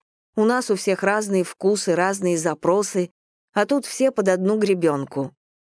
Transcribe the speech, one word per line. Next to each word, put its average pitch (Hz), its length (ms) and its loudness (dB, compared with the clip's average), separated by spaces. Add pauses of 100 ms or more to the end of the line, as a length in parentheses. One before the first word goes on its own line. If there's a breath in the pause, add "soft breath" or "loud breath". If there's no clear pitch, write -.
(360)
У 214 80 2
нас 247 260 0
у 202 60 2
всех 185 260 -2
разные 196 420 0
вкусы, 190 500 -2
разные 180 440 0
запросы, 175 720 0 (420)
а 208 140 2
тут 277 200 0
все 269 240 0
под 196 180 0
одну 190 300 2
гребенку. 156 760 -2 (300)